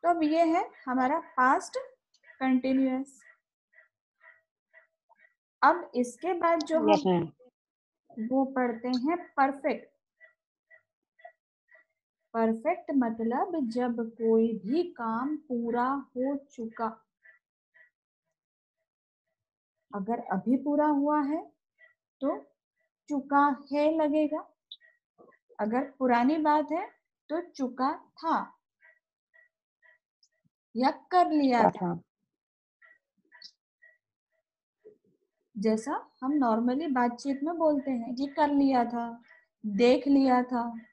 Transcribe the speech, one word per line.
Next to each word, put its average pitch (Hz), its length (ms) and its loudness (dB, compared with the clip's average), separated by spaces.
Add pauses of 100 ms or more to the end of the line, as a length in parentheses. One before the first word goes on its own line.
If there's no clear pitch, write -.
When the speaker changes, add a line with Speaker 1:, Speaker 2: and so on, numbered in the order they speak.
Speaker 1:
तो 339 60 2
अब 339 140 2
ये 320 220 4
है 349 260 0 (140)
हमारा 262 340 0
past 277 580 0 (640)
continuous। 262 800 0 (2500)
अब 330 320 4
इसके 247 380 -2
बाद 339 260 0
जो 320 160 -4
Speaker 2:
Yes, 311 300 4
Speaker 1:
हम 185 60 4
Speaker 2:
मैम। 170 200 0 (880)
Speaker 1:
वो 254 260 0
पढ़ते 247 420 -4
हैं 262 300 -2
perfect। 277 760 -4 (2500)
perfect 226 600 -2
मतलब 247 760 -2
जब 240 400 -4
कोई 226 500 2
भी 254 240 -2
काम 254 540 -6
पूरा 240 500 -4
हो 269 480 -4
चुका। 226 680 -10 (3000)
अगर 208 240 -4
अभी 220 380 -2
पूरा 294 280 0
हुआ 294 360 2
है 302 300 -6 (680)
तो 302 340 -6 (540)
चुका 285 540 2 (100)
है 302 240 2
लगेगा, 302 580 0 (1040)
अगर 226 400 -2
पुरानी 254 380 4
बात 302 340 2
है 370 160 -4 (420)
तो 320 120 -4
चुका 269 760 -6
था 302 420 -4 (2250)
या 254 160 2
कर 311 400 2
लिया 262 320 4
था। 196 40 6
Speaker 2:
अच्छा। 180 320 -2 (3500)
Speaker 1:
जैसा 220 540 -2 (120)
हम 269 100 -2
normally 254 580 0
बातचीत 254 520 -2
में 330 140 -4
बोलते 294 340 0
हैं 240 240 -6
कि 277 120 -4
कर 294 220 0
लिया 269 360 4
था, 233 380 -8 (420)
देख 240 420 4
लिया 262 360 4
था 233 360 -4 (140)